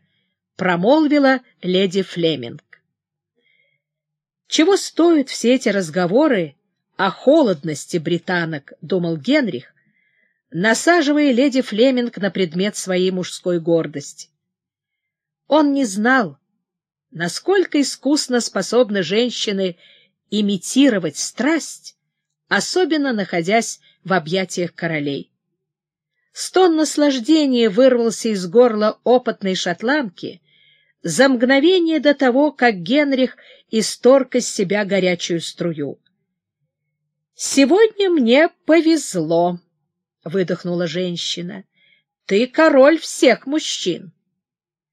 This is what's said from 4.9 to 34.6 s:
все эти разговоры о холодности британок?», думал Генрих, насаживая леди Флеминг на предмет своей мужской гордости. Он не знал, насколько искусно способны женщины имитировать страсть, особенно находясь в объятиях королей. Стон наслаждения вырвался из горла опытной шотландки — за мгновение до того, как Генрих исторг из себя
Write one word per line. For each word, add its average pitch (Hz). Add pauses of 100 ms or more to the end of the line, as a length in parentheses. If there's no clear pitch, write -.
все 240
эти 247
разговоры 185 (400)
о 190
холодности 180
британок?», 165
думал 170
Генрих, 226 (800)
насаживая 285
леди 254
Флеминг 240
на 190
предмет 185
своей 185
мужской 180
гордости. 160 (1160)
Он 294
не 277
знал, 208 (760)
насколько 302
искусно 262
способны 208
женщины 196 (520)
имитировать 202
страсть, - (500)
особенно 277
находясь 196 (240)
в 185
объятиях 175
королей. 147 (1000)
Стон 349
наслаждения 285
вырвался 233
из 185
горла 214
опытной 220
шотландки — 214 (600)
за 208
мгновение 285
до 285
того, 277
как 240
Генрих 254 (340)
исторг 254
из 240
себя 202